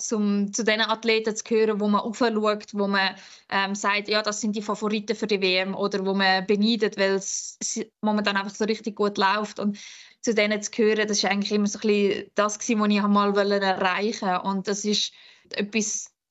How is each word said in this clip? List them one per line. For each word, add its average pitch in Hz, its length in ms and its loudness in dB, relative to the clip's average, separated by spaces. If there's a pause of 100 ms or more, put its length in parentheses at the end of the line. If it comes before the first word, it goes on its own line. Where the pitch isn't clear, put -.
(120)
um 202 400 2
zu 247 100 -2
den 214 200 2
Athleten 220 520 0
zu - 100 -8
gehören, 214 360 2
wo 208 80 0
man 208 140 4
raufschaut, 214 720 -2
wo 202 120 0
man, 190 280 2 (340)
ähm, 196 260 0
sagt, 208 340 -2
ja, 214 120 2
das 208 220 -4
sind 214 140 -2
die 220 40 -4
Favoriten 208 560 -2
für 214 100 -6
die 202 140 0
W 185 160 2
M 190 180 -2
oder 196 300 -2
wo 196 80 0
man 190 320 2
beneidet, 214 540 2
weil 196 160 2
es - 440 -6 (440)
momentan 208 340 0
einfach 202 180 -4
so 220 100 -2
richtig 214 320 -4
gut 202 200 0
läuft. 208 420 0
Und 208 200 -2 (440)
zu 233 120 0
denen 208 260 2
zu 208 100 -8
gehören, 214 380 2
das 202 100 0
ist - 60 0
eigentlich 202 280 0
immer 208 160 2
so 214 100 -8
ein - 40 -16
bisschen 208 520 2
das 208 240 0
gewesen, 220 220 0
was 208 100 2
ich 202 120 4
mal 202 320 4
wollte 202 300 2
erreichen. 190 760 0
Und 196 260 -4
das 202 160 -2
ist 208 280 -2 (380)
etwas - 600 -4 (200)